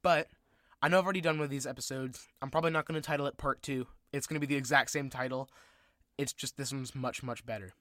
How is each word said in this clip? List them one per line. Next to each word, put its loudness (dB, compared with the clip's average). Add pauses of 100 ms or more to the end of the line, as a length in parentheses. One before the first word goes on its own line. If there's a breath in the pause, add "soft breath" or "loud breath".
But 4 (520 soft breath)
I 4
know 8
I've 6
already 2
done 2
one 0
of -4
these -2
episodes. -6 (120)
I'm -4
probably 2
not 2
gonna -2
title -2
it -4
Part -2
Two. -4 (240)
It's -4
gonna -2
be 0
the 2
exact 4
same -4
title. -4 (680 soft breath)
It's -2
just -8
this -6
one's -6
much, -4
much -6
better. -8